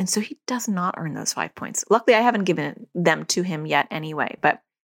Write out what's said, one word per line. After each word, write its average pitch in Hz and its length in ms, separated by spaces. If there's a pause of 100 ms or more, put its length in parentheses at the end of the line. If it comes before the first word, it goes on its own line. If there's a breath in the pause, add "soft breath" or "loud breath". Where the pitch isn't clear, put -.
And 190 100
so 214 100
he - 260
does 247 220
not 185 300
earn 156 160
those 110 180
five - 220
points. - 340
Luckily, 233 280
I 214 40
haven't 233 240
given 156 500
them 165 320
to - 160
him 156 240
yet 147 240
anyway, 156 500
but - 160 (380)